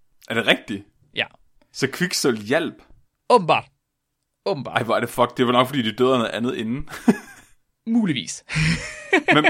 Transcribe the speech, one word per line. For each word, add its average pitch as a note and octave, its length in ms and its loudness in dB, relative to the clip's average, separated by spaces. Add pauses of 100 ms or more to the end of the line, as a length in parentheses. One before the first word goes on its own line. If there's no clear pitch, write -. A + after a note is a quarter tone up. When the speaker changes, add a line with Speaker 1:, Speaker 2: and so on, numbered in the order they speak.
(280)
Speaker 1:
Er A2+ 60 -6
det A2+ 120 0
rigtigt? G#2 380 0 (300)
Speaker 2:
Ja. - 120 -4 (460)
Speaker 1:
Så - 200 -2
kviksølv D3 500 0
hjalp? C3+ 320 -2 (560)
Speaker 2:
Åbenbart. D#3+ 340 4 (840)
Åbenbart. B2+ 320 -2
Speaker 1:
Ej, A#2+ 60 0
hvor A2 120 0
er G#2+ 40 0
det A#2 80 -2
fuck. A#2+ 280 0
Det B2 100 2
var A#2+ 60 4
nok, B2 140 4
fordi C3 160 -2
de A2 100 -2
døde B2 220 2
af B2 40 2
noget A2+ 140 0
andet A#2 240 -4
inden. A#2 320 -6 (500)
<laughs> - 480 -20
Speaker 2:
Muligvis. G3+ 580 -2 (420)
<laughs> - 480 0
Speaker 1:
Men - 160 4